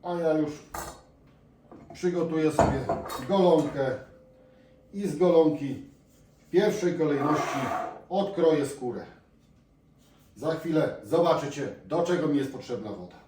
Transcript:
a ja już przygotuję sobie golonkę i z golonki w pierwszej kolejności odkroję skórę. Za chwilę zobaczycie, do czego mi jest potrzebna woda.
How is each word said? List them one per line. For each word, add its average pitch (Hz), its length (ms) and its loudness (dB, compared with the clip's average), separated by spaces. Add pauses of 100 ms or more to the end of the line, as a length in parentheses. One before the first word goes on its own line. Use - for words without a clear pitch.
a 175 100 -4
ja 165 200 2
już 151 180 0 (1400)
przygotuję 160 580 0
sobie - 340 2 (420)
golonkę 160 680 4 (1000)
i 202 140 -6
z 147 100 -6
golonki 151 680 4 (540)
w - 100 -20
pierwszej 180 480 2
kolejności 147 600 0 (500)
odkroję 165 560 2
skórę. 113 400 -8 (1300)
Za 156 200 -4
chwilę 156 480 0
zobaczycie, 147 720 0 (100)
do 170 180 -2
czego 165 240 0
mi 143 100 2
jest 135 140 -2
potrzebna 107 400 -10
woda. 175 240 -14 (120)